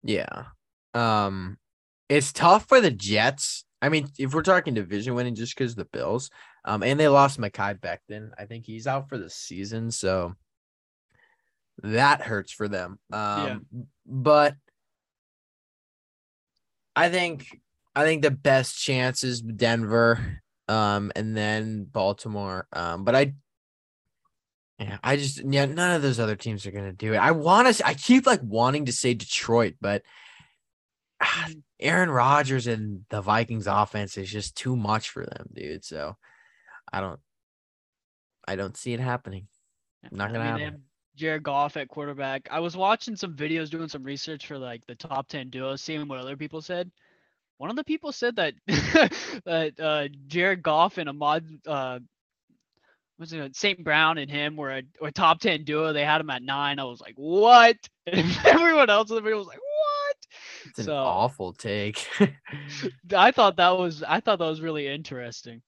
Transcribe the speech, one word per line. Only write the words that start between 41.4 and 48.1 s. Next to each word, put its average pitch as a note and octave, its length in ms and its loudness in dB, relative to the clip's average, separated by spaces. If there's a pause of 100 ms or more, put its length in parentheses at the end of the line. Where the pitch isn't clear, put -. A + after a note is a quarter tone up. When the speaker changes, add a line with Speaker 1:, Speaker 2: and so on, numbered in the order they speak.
Speaker 2:
Goff C#3+ 340 -2
at C3+ 120 -8
quarterback. C3+ 600 -8
I D#3 80 -4
was E3+ 180 -4
watching G#3+ 380 0
some F3 200 -10
videos, D#3 340 -4
doing D#3+ 200 -8
some C#3 140 -12
research C#3+ 420 -10
for, C#3+ 120 -12
like, A#2+ 280 -12
the A#2+ 100 -18
top C#3 320 -8
ten C3 220 -10
duos, C3 320 -8
seeing D3+ 260 -8
what C3+ 120 -10
other C3+ 180 -12
people D3+ 240 -12
said. F3+ 300 -8 (680)
One - 140 -10
of A#3+ 40 -6
the D4 80 -6
people D4+ 280 -4